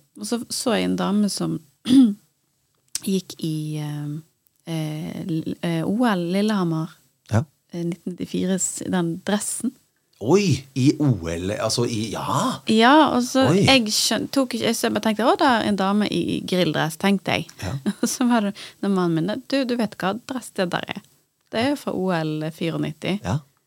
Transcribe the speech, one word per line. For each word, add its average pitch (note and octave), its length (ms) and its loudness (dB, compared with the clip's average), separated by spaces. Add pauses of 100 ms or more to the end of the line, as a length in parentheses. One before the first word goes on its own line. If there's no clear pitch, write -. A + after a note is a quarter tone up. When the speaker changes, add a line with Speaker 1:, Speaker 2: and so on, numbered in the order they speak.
(180)
Speaker 1:
og G#3 80 -12
så A#3 140 -4 (100)
så - 260 -2
jeg F#3 100 0
en F3+ 100 0
dame F#3+ 340 0
som E3 300 -4 (260)
<clears throat> A#3+ 320 8 (840)
gikk F#3+ 360 -2
i, D#3 380 -4
eh, D3 320 -6 (580)
eh, D#3 580 -6
l-, E3 360 -4
eh, E3 220 -2
O G#3 220 0
L F#3 260 0
Lillehammer, F#3 580 0 (400)
Speaker 2:
Ja. A2 140 2 (300)
Speaker 1:
eh, F3 100 -6
nitten E3+ 320 -6
nittifire, F#3 400 -2
s-, - 340 -6
den E3+ 360 -2
dressen. - 460 -4 (500)
Speaker 2:
Oi, F3 400 4 (160)
i C3 140 4 (100)
O C3+ 140 4 (120)
L, E2+ 300 -2
altså A2+ 320 0
i, A2 240 -4
ja. D3+ 560 -2
Speaker 1:
Ja, A3+ 240 6 (160)
og B3 160 0
så - 240 2
Speaker 2:
Oi. F#3 160 4
Speaker 1:
jeg A#3+ 240 4
skjøn-, - 400 -2
tok C4 240 0
ikke, A3+ 140 -2
jeg A#3 100 0
så A3+ 160 -2
bare G#3+ 140 0
tenkte, G#3+ 180 0
"Å, D#4+ 140 6
det D#4+ 100 4
er A#3 160 2
en G3+ 140 0
dame G3+ 340 2
i - 320 0
grilldress", D#3+ 560 0
tenkte G3 380 2
jeg. D#3+ 80 -8 (160)
Speaker 2:
Ja. G2+ 100 -4 (140)
Speaker 1:
<laughs> - 140 -6
Og A#3+ 80 0
så - 200 0
var A3+ 160 2
det G3 60 -2 (320)
når G3 100 2
mannen F3 240 2
min, G3+ 320 -2
"Du, C4+ 160 0
du A#3+ 140 -2
vet G#3 180 -2
hva F#3 160 -2 (160)
dress C4 240 -10
det F#3 220 -2
der - 180 -2
er? G3+ 80 -10 (500)
Det A3+ 120 -2
er C#4 100 0
jo C#4 80 -6
fra - 160 -6
O F#3 160 -2
L D#3 400 -4
fireognitti." D#3+ 680 -4
Speaker 2:
Ja. A#2+ 160 -2 (280)